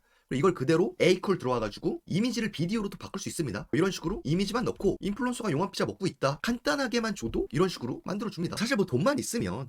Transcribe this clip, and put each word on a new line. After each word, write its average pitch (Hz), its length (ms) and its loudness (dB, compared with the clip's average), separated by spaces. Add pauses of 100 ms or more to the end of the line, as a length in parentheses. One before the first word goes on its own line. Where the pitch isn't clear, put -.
(300)
그리고 127 80 0
이걸 175 160 4
그대로 160 460 2
에이쿨 185 360 4
들어와가지고 123 680 -2
이미지를 220 440 0
비디오로 202 380 -2
또 185 80 -8
바꿀 - 240 -10
수 - 80 -6
있습니다. 110 440 -4
이런 185 180 2
식으로 185 340 -4
이미지만 196 400 0
넣고 - 360 0
인플루언서가 240 520 -2
용암 185 180 0
피자 - 140 0
먹고 185 220 -2
있다. 139 340 0
간단하게만 240 760 0
줘도 - 380 -2
이런 185 160 4
식으로 127 380 -6
만들어줍니다. 202 500 -4
사실 240 200 2
뭐 196 100 4
돈만 208 320 2
있으면 120 500 -2